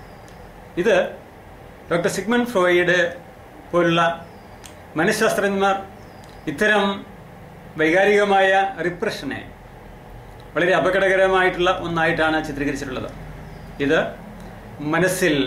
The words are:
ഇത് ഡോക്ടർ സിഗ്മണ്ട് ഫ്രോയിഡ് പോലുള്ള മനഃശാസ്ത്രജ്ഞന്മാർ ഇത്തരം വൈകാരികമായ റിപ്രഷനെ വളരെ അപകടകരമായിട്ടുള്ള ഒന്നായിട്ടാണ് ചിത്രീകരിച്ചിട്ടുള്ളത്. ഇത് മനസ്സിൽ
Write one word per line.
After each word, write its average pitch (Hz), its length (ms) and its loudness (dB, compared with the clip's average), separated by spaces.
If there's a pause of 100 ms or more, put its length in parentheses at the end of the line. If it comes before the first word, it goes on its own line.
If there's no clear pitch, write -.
(800)
ഇത് 202 140 4 (960)
ഡോക്ടർ 170 280 0
സിഗ്മണ്ട് 233 360 0
ഫ്രോയിഡ് 180 440 4 (760)
പോലുള്ള 170 300 2 (1000)
മനഃശാസ്ത്രജ്ഞന്മാർ 196 760 0 (800)
ഇത്തരം 208 300 2 (960)
വൈകാരികമായ 196 720 4 (380)
റിപ്രഷനെ 151 540 -6 (1120)
വളരെ 180 240 4
അപകടകരമായിട്ടുള്ള 185 920 2 (140)
ഒന്നായിട്ടാണ് 165 520 0 (100)
ചിത്രീകരിച്ചിട്ടുള്ളത്. 135 640 -6 (760)
ഇത് 156 140 2 (920)
മനസ്സിൽ 180 400 2 (140)